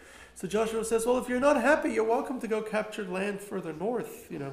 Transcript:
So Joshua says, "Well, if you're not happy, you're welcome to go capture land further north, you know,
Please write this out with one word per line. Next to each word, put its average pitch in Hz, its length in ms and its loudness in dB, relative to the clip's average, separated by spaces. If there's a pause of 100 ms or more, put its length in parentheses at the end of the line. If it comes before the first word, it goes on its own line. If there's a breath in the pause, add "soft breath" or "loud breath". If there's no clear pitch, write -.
(360 loud breath)
So 190 120 -8
Joshua 220 360 0
says, 226 200 0
"Well, 247 140 4
if 247 100 -4
you're 247 100 0
not 277 220 6
happy, 285 320 4
you're 220 100 2
welcome 240 380 0
to 226 80 -6
go 214 140 0
capture 214 420 -4
land 190 360 -4
further 175 320 -8
north, 190 580 -6
you 170 80 -6
know, 139 140 -6